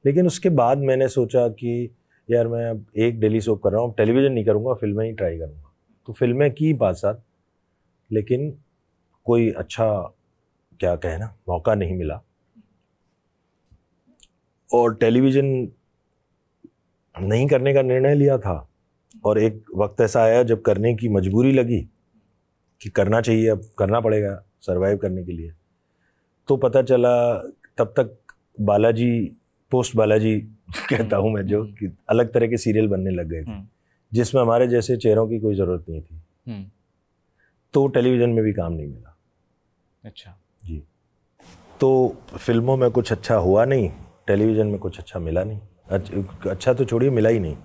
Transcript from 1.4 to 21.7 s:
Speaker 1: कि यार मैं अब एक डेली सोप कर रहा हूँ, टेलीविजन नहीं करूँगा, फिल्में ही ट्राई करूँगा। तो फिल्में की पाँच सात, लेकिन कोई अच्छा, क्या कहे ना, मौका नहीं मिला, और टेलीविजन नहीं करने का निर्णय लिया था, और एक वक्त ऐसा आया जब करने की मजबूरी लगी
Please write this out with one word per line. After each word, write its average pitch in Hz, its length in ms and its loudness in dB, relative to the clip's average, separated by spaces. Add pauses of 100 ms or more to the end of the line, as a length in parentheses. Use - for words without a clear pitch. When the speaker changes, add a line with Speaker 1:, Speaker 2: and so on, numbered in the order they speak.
Speaker 1:
कि 120 460 -6 (360)
यार 117 180 2
मैं 117 220 -4
अब 107 160 -8 (100)
एक 113 240 0
डेली 110 200 2
सोप 104 220 -2
कर 101 80 2
रहा 104 100 0
हूँ, 117 140 -4
टेलीविजन 127 380 2
नहीं 113 120 -2
करूँगा, 110 300 0
फिल्में 107 320 -4
ही 113 60 -8
ट्राई 92 260 -4
करूँगा। 76 340 -16 (340)
तो 120 60 -16
फिल्में 127 400 0
की 156 200 0
पाँच 110 240 0
सात, 101 260 -4 (880)
लेकिन 123 460 -4 (680)
कोई 117 260 2
अच्छा, 98 640 -4 (680)
क्या 87 160 0
कहे 82 220 -6
ना, 107 180 -10 (120)
मौका 90 260 -2
नहीं 92 220 -4
मिला, 82 260 -8 (2500)
और 117 220 2
टेलीविजन 127 760 2 (1500)
नहीं 110 280 0
करने 135 260 2
का 139 80 4
निर्णय 131 320 2
लिया 143 240 4
था, 90 300 -6 (560)
और 107 140 2
एक 110 260 0 (120)
वक्त 104 240 -2
ऐसा 117 220 2
आया 113 200 4
जब 113 200 0
करने 110 320 0
की 113 140 -4
मजबूरी 104 440 2
लगी 120 280 0 (1000)